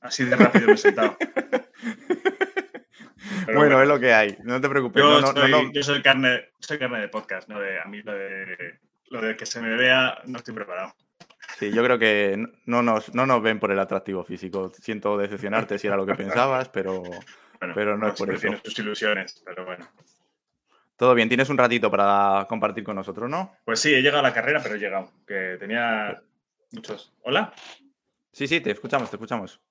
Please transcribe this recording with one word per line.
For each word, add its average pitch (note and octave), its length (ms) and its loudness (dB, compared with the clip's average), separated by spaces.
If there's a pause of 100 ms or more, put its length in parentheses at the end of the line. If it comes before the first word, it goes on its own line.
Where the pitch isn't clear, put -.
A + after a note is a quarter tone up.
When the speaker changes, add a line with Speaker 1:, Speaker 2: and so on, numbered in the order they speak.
Speaker 1:
Así - 240 -4
de B3 100 2
rápido A3 320 6
me G#4 60 8
he - 40 4
sentado. A3+ 440 2
Speaker 2:
<laughs> E4+ 60 -4 (2250)
Speaker 1:
Pero - 120 0
Speaker 2:
Bueno, D3 200 8
Speaker 1:
bueno. C3 60 8
Speaker 2:
es C#3 40 6
lo D3 120 4
que B2 140 6
hay, G#2+ 300 6
no B2 160 -2
te C#3 100 0
preocupes. C3+ 320 2
Speaker 1:
Yo D3 80 10
Speaker 2:
No, D3 120 8
no, C#3 120 2
no, C#3+ 80 2
Speaker 1:
soy, C3+ 100 4
Speaker 2:
no. D3 200 4
Speaker 1:
yo C#3+ 120 -4
soy C#3 180 -2
carne, C3 480 2 (100)
soy D3+ 180 -8
carne B2 220 -6
de G#2 80 -6
podcast, G2 400 -10
¿no? G#2+ 120 -10
De, G2 200 -6
a E2 60 -10
mí G#2 160 -16
lo G#2+ 120 -12
de, F#2+ 680 -12 (280)
lo A#2+ 140 -10
de A2 140 -4
que A2+ 100 -14
se A#2 160 -10
me A2+ 140 -4
vea, B2+ 500 2
no B2+ 120 -12
estoy A#2 160 -14
preparado. F#2+ 400 -10 (640)
Speaker 2:
Sí, G#2 140 -4
yo A2+ 120 2
creo B2 160 4
que G#2 380 2 (280)
no A#2+ 160 0
nos, A2+ 320 0
no B2 120 0
nos B2+ 160 2
ven A2 180 0
por G2+ 120 0
el G2 80 0
atractivo F#2+ 440 -4
físico. F#2 560 -8
Siento G#2 380 -4
decepcionarte G2+ 640 -4
si - 80 -6
era G2+ 100 0
lo G2 80 -2
que G2 100 -2
pensabas, B2+ 540 -2
pero, F#2+ 320 -6 (580)
Speaker 1:
Bueno, F2+ 140 -8
Speaker 2:
pero G#2 240 0
no G#2+ 100 0
es G#2 120 -4
Speaker 1:
uno G#2 80 -4
Speaker 2:
por - 0 -
Speaker 1:
siempre F#2+ 80 -2
Speaker 2:
eso. - 60 -8
Speaker 1:
tiene G#2 220 -4
sus G#2+ 160 -12
ilusiones, G#2 680 -4
pero F#2 200 -12
bueno. F2 220 -14 (1080)
Speaker 2:
Todo B2 200 6
bien, A2+ 140 2
tienes B2+ 200 2
un C#3+ 80 -2
ratito A#2+ 320 2
para G2+ 600 2
compartir A2 340 -4
con G#2 120 -8
nosotros, G2 340 -10
¿no? F3+ 240 -8 (120)
Speaker 1:
Pues A2+ 140 -4
sí, D3+ 140 2
he C3 80 4
llegado C#3+ 180 2
a C#3+ 40 0
la B2 100 2
carrera, B2 280 0
pero G#2+ 140 -8
he G#2 40 -8
llegado, G2 320 -8 (140)
que F#2 340 -8
tenía G#2+ 600 -4 (500)
muchos. A2 420 -16 (100)
¿Hola? E3 300 -2 (800)
Speaker 2:
Sí, C#3+ 160 -6
sí, D#3+ 140 0
te - 100 -4
escuchamos, A#2+ 380 -4
te - 60 -14
escuchamos. A2 440 -10 (120)